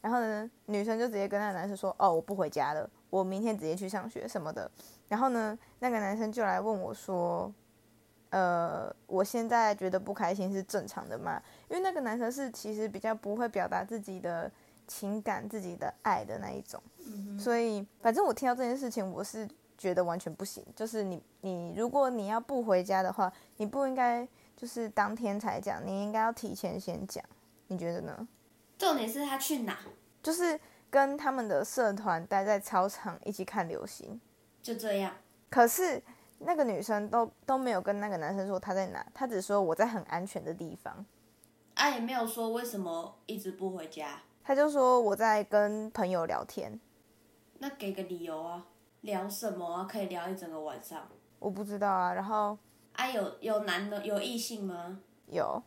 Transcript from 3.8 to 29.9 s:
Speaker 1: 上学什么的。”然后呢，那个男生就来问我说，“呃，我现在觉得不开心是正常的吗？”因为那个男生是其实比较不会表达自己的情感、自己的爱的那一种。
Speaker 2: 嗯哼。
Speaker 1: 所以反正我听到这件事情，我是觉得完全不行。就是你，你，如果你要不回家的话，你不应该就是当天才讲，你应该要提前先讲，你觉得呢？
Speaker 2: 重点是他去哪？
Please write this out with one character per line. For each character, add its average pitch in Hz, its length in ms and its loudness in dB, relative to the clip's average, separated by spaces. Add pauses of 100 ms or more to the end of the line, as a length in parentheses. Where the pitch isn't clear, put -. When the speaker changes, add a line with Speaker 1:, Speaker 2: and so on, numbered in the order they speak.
Speaker 1:
上 196 220 -4
学 - 180 -8
什 202 140 -4
么 151 100 -6
的。” 90 180 -6 (380)
然 208 120 0
后 262 100 4
呢， 226 280 0 (220)
那 247 100 2
个 226 100 2
男 202 180 0
生 214 140 0
就 233 120 0
来 185 160 2
问 208 220 0
我 - 100 -4
说 180 640 -2 (800)
，“呃， 170 600 2 (120)
我 190 180 2
现 226 240 0
在 226 280 6
觉 190 120 -2
得 185 120 2
不 196 120 -4
开 196 220 0
心 196 180 0
是 190 120 0
正 - 240 -2
常 - 200 -10
的 - 80 -6
吗？” 170 240 -4 (300)
因 339 80 -2
为 370 60 0
那 381 80 2
个 311 100 -2
男 233 160 -2
生 233 140 0
是 269 180 -4
其 214 240 -8
实 214 160 -2
比 196 100 -8
较 226 140 0
不 208 220 -4
会 233 140 0
表 185 180 0
达 185 160 -2
自 226 160 -6
己 190 200 -10
的 170 320 -4 (360)
情 208 340 -4
感、 208 260 -2
自 214 140 -6
己 175 140 -8
的 - 260 -4
爱 120 240 2
的 107 140 -6
那 - 100 -6
一 67 140 -8
种。 - 180 -12 (240)
Speaker 2:
嗯 208 200 -8
哼。 202 140 -8
Speaker 1:
所 233 160 2
以 214 300 0 (160)
反 226 100 6
正 359 140 4
我 247 80 4
听 254 160 0
到 240 60 2
这 254 80 -2
件 240 120 0
事 269 140 -4
情， 208 220 -2
我 190 120 -6
是 220 240 -8 (300)
觉 185 160 0
得 180 100 4
完 175 160 0
全 160 140 -6
不 190 100 -8
行。 - 220 -10 (100)
就 220 120 -4
是 220 160 -2
你， 180 180 -4 (200)
你， 175 360 -6
如 233 100 2
果 262 220 4
你 226 160 -2
要 220 140 0
不 247 240 -2
回 185 200 6
家 190 200 2
的 185 100 0
话， 190 180 2 (260)
你 214 80 0
不 269 200 0
应 262 80 0
该 240 340 2 (300)
就 247 100 -10
是 233 220 -4
当 208 260 2
天 208 240 0
才 214 220 -2
讲， 190 240 -4
你 196 160 -2
应 208 100 -2
该 220 80 2
要 226 120 4
提 202 240 -6
前 180 240 -4
先 180 260 -6
讲， - 180 -8 (440)
你 190 100 -4
觉 170 160 -2
得 180 80 -4
呢？ 180 260 -10 (520)
Speaker 2:
重 330 180 4
点 226 100 -2
是 277 160 -4
他 269 140 -2
去 277 220 0
哪？ 202 180 -4 (460)